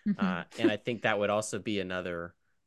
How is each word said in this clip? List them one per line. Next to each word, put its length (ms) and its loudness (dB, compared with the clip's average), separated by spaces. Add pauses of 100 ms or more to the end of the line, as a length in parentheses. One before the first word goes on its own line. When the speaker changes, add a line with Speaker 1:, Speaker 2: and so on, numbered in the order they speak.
Speaker 1:
Mm-hmm. 160 0
Speaker 2:
Uh, 200 0 (160)
and 120 4
I 60 0
think 240 -4
that 160 4
would 140 4
also 260 0
be 220 -2
another 560 -4 (320)